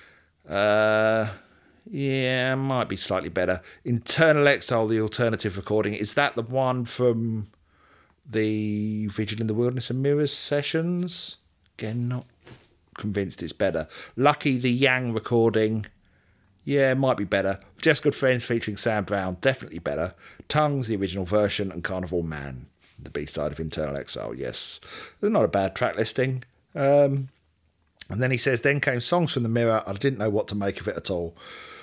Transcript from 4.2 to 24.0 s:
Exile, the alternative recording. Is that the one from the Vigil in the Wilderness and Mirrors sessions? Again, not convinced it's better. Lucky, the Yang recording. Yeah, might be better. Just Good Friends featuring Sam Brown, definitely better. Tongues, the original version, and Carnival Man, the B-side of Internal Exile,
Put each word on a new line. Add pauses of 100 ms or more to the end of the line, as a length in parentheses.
Exile,
the
alternative
recording.
Is
that
the
one
from (760)
the
Vigil
in
the
Wilderness
and
Mirrors
sessions? (420)
Again,
not (720)
convinced
it's
better. (300)
Lucky,
the
Yang
recording. (800)
Yeah,
might
be
better. (220)
Just
Good
Friends
featuring
Sam
Brown,
definitely
better. (320)
Tongues,
the
original
version,
and
Carnival
Man, (300)
the
B-side
of
Internal
Exile,